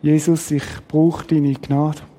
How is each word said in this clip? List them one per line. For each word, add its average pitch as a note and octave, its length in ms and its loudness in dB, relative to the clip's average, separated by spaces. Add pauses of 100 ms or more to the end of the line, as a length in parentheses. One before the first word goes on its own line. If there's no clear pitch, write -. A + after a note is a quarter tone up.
Jesus, D#3 500 2
ich D3 120 -2 (240)
brauche D#3+ 400 0
deine C#3+ 260 2
Gnade? D3 640 -4